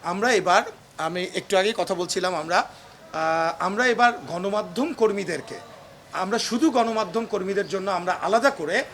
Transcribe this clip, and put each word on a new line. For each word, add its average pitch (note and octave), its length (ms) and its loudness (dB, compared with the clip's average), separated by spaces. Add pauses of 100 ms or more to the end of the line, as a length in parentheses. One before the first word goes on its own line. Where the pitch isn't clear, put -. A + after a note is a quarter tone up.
আমরা G3 300 0
এবার, F#3+ 300 4 (360)
আমি F3 360 -4
একটু F#3+ 220 -2
আগেই G3+ 200 4
কথা F3+ 180 -2
বলছিলাম, F3+ 400 -2
আমরা, E3 240 0
আহ, E3 1040 -2
আমরা G3+ 240 0
এবার A#3+ 260 4 (160)
গণমাধ্যম G3+ 640 -2
কর্মীদেরকে, G3 640 -2 (580)
আমরা F#3+ 260 -2
শুধু A#3+ 320 2
গণমাধ্যম A3+ 560 0
কর্মীদের G3 420 -2
জন্য F#3+ 220 -4
আমরা F3+ 220 0
আলাদা A3 380 4
করে F#3 440 -2